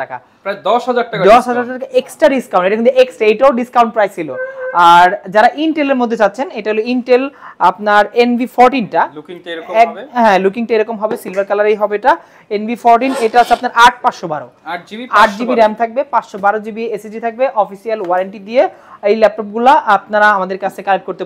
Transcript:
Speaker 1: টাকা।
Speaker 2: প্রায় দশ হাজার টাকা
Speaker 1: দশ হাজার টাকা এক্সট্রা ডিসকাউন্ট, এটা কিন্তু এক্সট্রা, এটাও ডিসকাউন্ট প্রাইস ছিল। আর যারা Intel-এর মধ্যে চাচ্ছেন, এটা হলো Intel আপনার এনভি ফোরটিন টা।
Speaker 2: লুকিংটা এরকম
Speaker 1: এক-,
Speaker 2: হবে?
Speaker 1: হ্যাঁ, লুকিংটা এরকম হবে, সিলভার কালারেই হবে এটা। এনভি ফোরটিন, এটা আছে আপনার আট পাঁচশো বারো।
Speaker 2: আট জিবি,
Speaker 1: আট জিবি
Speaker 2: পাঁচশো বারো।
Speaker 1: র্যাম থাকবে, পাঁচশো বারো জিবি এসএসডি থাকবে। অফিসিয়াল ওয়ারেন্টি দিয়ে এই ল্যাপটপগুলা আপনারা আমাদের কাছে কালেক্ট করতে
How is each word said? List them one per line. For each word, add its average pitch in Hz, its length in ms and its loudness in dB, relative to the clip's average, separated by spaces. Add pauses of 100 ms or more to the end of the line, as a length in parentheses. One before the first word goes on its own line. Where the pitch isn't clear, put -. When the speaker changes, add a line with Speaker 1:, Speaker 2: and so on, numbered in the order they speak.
Speaker 1:
টাকা। 127 180 -12 (220)
Speaker 2:
প্রায় 202 200 -6
দশ 226 240 0
হাজার 247 240 -2
টাকা 196 180 -2
Speaker 1:
দশ 233 200 8
হাজার 240 240 -4
টাকা 254 140 -12 (140)
এক্সট্রা - 340 0
ডিসকাউন্ট, 202 340 -2
এটা 208 120 -2
কিন্তু 233 120 2 (100)
এক্সট্রা, 254 300 -4
এটাও 254 180 2 (100)
ডিসকাউন্ট 240 360 0
প্রাইস 202 220 0
ছিল। 160 120 -8 (640)
আর 175 160 8 (260)
যারা 214 140 4 (160)
Intel-এর 285 380 -2
মধ্যে 233 200 -2
চাচ্ছেন, 214 260 -2 (100)
এটা 208 140 -6
হলো 214 100 -8 (120)
Intel 254 280 0 (480)
আপনার 208 340 2 (180)
এনভি 240 320 0
ফোরটিন 247 400 2
টা। 170 80 2 (120)
Speaker 2:
লুকিংটা 170 400 -18
এরকম 175 180 -12 (100)
Speaker 1:
এক-, 233 80 2
Speaker 2:
হবে? 196 120 -14 (160)
Speaker 1:
হ্যাঁ, 220 260 4
লুকিংটা 220 340 -4
এরকম 220 240 -4
হবে, 214 200 -4
সিলভার 196 280 -6
কালারেই 208 320 0
হবে 208 180 -2
এটা। 254 120 2 (440)
এনভি 214 260 -6
ফোরটিন, 233 300 2 (140)
এটা 220 160 -2
আছে 240 160 -4
আপনার 247 140 -8 (140)
আট 247 80 2 (100)
পাঁচশো 226 280 -4
বারো। 135 160 -10 (240)
Speaker 2:
আট 175 160 -8
জিবি, 220 160 -14
Speaker 1:
আট 220 260 2
জিবি 196 60 -10
Speaker 2:
পাঁচশো 233 100 -8
বারো। 240 140 0
Speaker 1:
র্যাম 214 200 4
থাকবে, 233 200 -4 (140)
পাঁচশো 220 300 -4
বারো 208 200 0
জিবি 220 200 -10 (100)
এসএসডি 214 320 -12
থাকবে। 233 180 -4 (200)
অফিসিয়াল 202 420 -8
ওয়ারেন্টি 190 420 -4
দিয়ে 247 140 2 (480)
এই 220 120 2
ল্যাপটপগুলা 220 500 2 (240)
আপনারা 208 320 2 (100)
আমাদের 190 260 -4
কাছে 190 220 -8
কালেক্ট 190 240 -2
করতে 185 160 -10